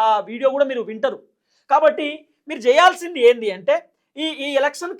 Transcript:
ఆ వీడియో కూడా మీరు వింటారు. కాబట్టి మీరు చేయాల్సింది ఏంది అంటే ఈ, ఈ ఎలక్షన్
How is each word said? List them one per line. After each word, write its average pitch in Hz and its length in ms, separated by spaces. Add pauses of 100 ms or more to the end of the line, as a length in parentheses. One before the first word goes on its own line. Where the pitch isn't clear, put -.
ఆ - 20 (280)
వీడియో 269 260
కూడా 277 160
మీరు 233 160
వింటారు. 220 300 (500)
కాబట్టి 302 400 (400)
మీరు 285 180
చేయాల్సింది 339 600
ఏంది 226 280
అంటే 277 200 (400)
ఈ, 311 100 (160)
ఈ 277 40 (120)
ఎలక్షన్ 294 400